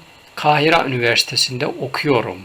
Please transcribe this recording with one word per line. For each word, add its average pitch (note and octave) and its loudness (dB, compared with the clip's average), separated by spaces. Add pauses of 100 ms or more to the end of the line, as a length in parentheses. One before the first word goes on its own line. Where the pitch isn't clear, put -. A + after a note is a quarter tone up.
(360)
Kahira D3+ 2
Üniversitesi'nde B2 -2
okuyorum." B2 -2